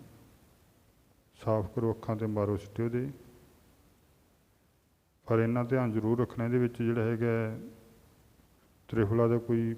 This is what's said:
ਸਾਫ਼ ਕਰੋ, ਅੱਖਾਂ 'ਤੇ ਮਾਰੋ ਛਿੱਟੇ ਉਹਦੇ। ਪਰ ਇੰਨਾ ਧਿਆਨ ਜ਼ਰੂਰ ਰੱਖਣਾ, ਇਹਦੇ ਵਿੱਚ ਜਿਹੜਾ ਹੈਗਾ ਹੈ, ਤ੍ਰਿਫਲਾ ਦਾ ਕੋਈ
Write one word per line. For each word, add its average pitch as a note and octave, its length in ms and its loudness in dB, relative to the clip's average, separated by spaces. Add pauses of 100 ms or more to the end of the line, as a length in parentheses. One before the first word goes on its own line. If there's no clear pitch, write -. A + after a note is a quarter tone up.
(1400)
ਸਾਫ਼ A2 360 0
ਕਰੋ, A2+ 180 0
ਅੱਖਾਂ A2 240 -4
'ਤੇ A2 100 -4
ਮਾਰੋ G#2 300 0
ਛਿੱਟੇ - 260 -6
ਉਹਦੇ। A#2+ 280 -2 (2250)
ਪਰ A2+ 120 4
ਇੰਨਾ A#2 260 2
ਧਿਆਨ B2 280 0
ਜ਼ਰੂਰ A2+ 280 2
ਰੱਖਣਾ, A#2+ 240 -2
ਇਹਦੇ A#2+ 140 2
ਵਿੱਚ B2 180 0
ਜਿਹੜਾ A#2 260 0
ਹੈਗਾ A2+ 240 0
ਹੈ, A2+ 320 -2 (1300)
ਤ੍ਰਿਫਲਾ A2+ 400 4
ਦਾ A#2+ 100 2
ਕੋਈ A#2 400 0